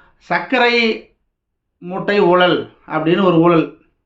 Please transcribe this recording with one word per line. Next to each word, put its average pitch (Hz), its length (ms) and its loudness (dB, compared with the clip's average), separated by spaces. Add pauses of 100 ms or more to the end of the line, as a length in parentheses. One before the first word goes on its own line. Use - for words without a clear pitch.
(160)
சர்க்கரை 240 580 -2 (1080)
மூட்டை 190 380 -4
ஊழல் 175 360 2 (300)
அப்படின்னு 160 380 -2
ஒரு 170 160 2
ஊழல். 165 260 2 (400)